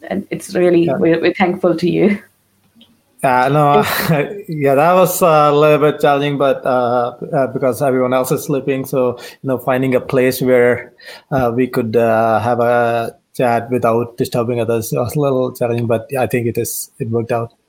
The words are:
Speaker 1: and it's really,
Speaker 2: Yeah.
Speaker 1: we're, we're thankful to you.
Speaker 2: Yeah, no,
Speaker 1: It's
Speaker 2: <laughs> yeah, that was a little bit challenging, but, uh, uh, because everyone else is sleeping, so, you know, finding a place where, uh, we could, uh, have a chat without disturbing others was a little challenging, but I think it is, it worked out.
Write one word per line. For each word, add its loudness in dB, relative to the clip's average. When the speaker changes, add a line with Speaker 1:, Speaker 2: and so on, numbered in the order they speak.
Speaker 1:
and -6
it's -10
really, 4
Speaker 2:
Yeah. 0
Speaker 1:
we're, 2
we're 0
thankful 0
to -2
you. 0
Speaker 2:
Yeah, 2
no, 4
Speaker 1:
It's -4
Speaker 2:
<laughs> -
yeah, 0
that 4
was 2
a 4
little 4
bit -6
challenging, 0
but, 0
uh, 0
uh, 0
because -4
everyone 0
else 0
is -4
sleeping, -4
so, -2
you -10
know, 0
finding 0
a 0
place 0
where, 2
uh, 0
we 0
could, -2
uh, 2
have 0
a 0
chat 0
without 0
disturbing -2
others -4
was -4
a -2
little 0
challenging, -2
but -2
I 0
think -2
it -4
is, -8
it -6
worked -2
out. -4